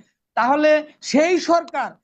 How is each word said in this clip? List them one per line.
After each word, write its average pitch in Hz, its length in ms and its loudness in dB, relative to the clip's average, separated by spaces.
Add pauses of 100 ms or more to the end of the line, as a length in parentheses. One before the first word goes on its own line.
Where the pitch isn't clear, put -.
(360)
তাহলে 294 340 2 (300)
সেই 320 400 0
সরকার 311 500 -4 (140)